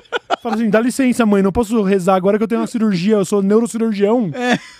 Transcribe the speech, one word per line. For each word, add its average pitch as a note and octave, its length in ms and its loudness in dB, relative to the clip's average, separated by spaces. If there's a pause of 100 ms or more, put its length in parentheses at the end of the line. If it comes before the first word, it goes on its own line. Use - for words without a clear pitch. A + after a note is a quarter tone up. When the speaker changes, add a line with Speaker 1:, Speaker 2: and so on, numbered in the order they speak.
(420)
Speaker 1:
Fala A#3 120 -4
assim, A3 160 -2
"Dá G#3+ 100 2
licença, A#3+ 460 0
mãe, G3+ 160 2
não F#3+ 100 2
posso A3+ 300 0
rezar F#3+ 320 2
agora F#3+ 240 2
que G3+ 60 0
eu G#3+ 40 -6
tenho A3+ 140 -2
uma A3 40 -4
cirurgia, G#3+ 500 0
eu G3+ 100 2
sou G3+ 160 0
neurocirurgião. G#3+ 920 0
Speaker 2:
É. B3 260 -2 (220)